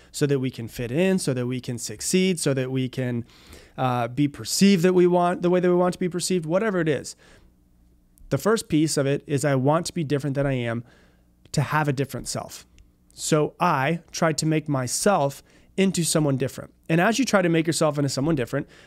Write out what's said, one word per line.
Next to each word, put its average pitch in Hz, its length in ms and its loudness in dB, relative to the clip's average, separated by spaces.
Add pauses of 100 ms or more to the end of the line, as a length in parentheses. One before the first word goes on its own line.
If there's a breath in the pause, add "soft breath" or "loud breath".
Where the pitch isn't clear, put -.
(120)
so - 160 0
that 143 120 2
we 127 120 -2
can 117 160 -10
fit 117 240 -8
in, 190 260 2
so 147 160 -2
that 123 140 -2
we 127 120 -4
can 123 200 -8
succeed, 185 600 0
so 143 140 0
that 131 180 -2
we 131 160 -2
can, 123 380 -4 (520 loud breath)
uh, 123 300 0
be 131 200 0
perceived 170 560 2
that 185 100 4
we 180 140 6
want, 175 340 2
the 175 80 0
way 180 100 4
that 180 100 2
we 180 60 4
want 180 180 2
to - 60 -14
be 180 80 0
perceived, 175 380 -2
whatever 185 340 0
it 160 80 0
is. 113 280 -4 (1120 soft breath)
The 139 80 0
first 220 300 0
piece 156 300 2
of 143 80 2
it 139 220 0
is, 143 180 -2
"I 139 100 2
want 147 320 2
to - 60 -8
be 170 100 -4
different 139 320 -2
than 139 120 0
I 135 60 0
am 120 300 -2 (680 soft breath)
to 151 100 0
have 147 260 0
a 147 60 0
different 127 340 -6
self." - 380 -10 (480)
So - 460 0
I 160 400 0 (120)
tried 160 280 0
to 156 80 -2
make 156 200 0
myself 143 760 0 (340 soft breath)
into 190 260 0
someone 151 340 2
different. - 360 -8 (160)
And 165 100 4
as 214 200 2
you 269 60 0
try 196 180 2
to 175 60 2
make 165 180 2
yourself 156 320 0
into 143 100 0
someone 151 260 0
different, 135 320 -4 (200 loud breath)